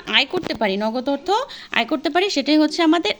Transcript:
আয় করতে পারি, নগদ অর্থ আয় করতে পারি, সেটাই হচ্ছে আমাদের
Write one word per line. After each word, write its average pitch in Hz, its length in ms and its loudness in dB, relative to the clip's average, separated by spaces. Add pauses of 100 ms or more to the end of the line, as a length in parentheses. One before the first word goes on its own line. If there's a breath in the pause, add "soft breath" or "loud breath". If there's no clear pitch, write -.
আয় 226 180 2
করতে 339 280 -4
পারি, 208 240 0
নগদ 226 320 -2
অর্থ 277 220 -2 (400 loud breath)
আয় 233 140 0
করতে 311 240 -2
পারি, 359 200 0
সেটাই 294 280 2
হচ্ছে 302 240 2
আমাদের 339 380 2